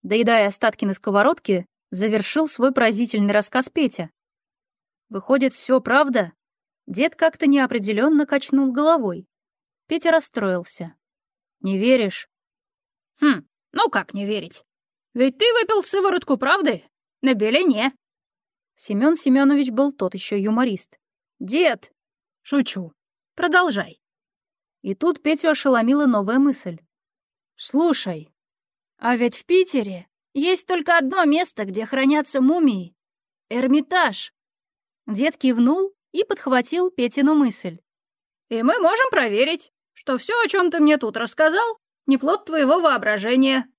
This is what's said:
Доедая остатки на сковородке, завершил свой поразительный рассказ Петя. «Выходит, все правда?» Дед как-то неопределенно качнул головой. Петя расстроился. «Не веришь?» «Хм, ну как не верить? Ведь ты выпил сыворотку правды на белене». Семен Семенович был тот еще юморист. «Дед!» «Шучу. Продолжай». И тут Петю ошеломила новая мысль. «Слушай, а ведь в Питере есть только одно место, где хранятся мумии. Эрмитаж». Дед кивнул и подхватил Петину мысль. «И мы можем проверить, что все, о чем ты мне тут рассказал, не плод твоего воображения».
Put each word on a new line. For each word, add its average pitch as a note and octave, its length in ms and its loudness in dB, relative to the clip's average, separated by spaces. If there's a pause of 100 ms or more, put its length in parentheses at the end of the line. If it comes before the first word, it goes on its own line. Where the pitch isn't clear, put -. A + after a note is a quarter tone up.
Доедая A3 460 2
остатки G#3+ 380 -4
на G3 80 -2
сковородке, G3+ 720 0 (240)
завершил G#3+ 580 -2
свой C4 240 0
поразительный A3+ 600 0
рассказ G#3+ 360 0
Петя. A#3+ 420 -2 (1000)
«Выходит, C4 440 0
все C4 280 0
правда?» B3 520 0 (540)
Дед B3+ 280 -2
как-то D#4+ 320 0
неопределенно C4+ 800 2
качнул C4+ 460 0
головой. B3 540 0 (600)
Петя E4 240 -2
расстроился. F#3+ 840 -4 (680)
«Не F#3+ 180 -2
веришь?» A3+ 500 0 (920)
«Хм, B3+ 260 2 (260)
ну - 180 0
как - 240 -4
не G3+ 100 -6
верить? G3 400 -8 (480)
Ведь B3+ 240 0
ты A#4 160 2
выпил A4 300 0
сыворотку F#4 560 0
правды C#4 460 0 (360)
на C4 140 2
белене». A#3+ 580 0 (920)
Семен A#3+ 320 2
Семенович C#4 580 2
был C4+ 200 0
тот F#3 220 -6
еще G3+ 240 -6
юморист. G#3+ 600 -2 (400)
«Дед!» A#3+ 540 -2 (480)
«Шучу. A3 540 -4 (400)
Продолжай». E4+ 680 0 (800)
И G3 140 -6
тут - 280 -2
Петю D#4 280 0
ошеломила C4+ 560 2
новая A3 320 0
мысль. C4 400 0 (760)
«Слушай, B3 760 -4 (640)
а A#3+ 200 -2
ведь A#3 200 -2
в - 80 -14
Питере B3 640 -2 (240)
есть F4 340 -2
только F4 300 0
одно E4 300 0
место, D4 400 -2
где G3 180 -8
хранятся C#4 560 0
мумии. C4 540 0 (560)
Эрмитаж». C4+ 840 0 (760)
Дед B3 300 -2
кивнул C4+ 580 2 (180)
и F#4 120 -2
подхватил E4 640 -2
Петину C#4 440 0
мысль. G#3 460 -2 (680)
«И A3+ 140 -4
мы D#4 160 2
можем A4 320 2
проверить, C4+ 600 -2 (200)
что - 240 -6
все, G4+ 160 -6 (100)
о A4 60 0
чем F4+ 220 0
ты E4+ 100 -2
мне D4+ 160 4
тут - 220 -6
рассказал, D#4+ 600 0 (280)
не C4+ 100 2
плод D#4+ 300 -2
твоего D#4 340 2
воображения». B3+ 880 0 (100)